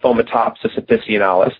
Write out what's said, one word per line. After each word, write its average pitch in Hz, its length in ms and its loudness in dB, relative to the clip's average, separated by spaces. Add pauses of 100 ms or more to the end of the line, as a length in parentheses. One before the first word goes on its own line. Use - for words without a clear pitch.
Fomitopsis 113 760 -2
officinalis, 101 800 0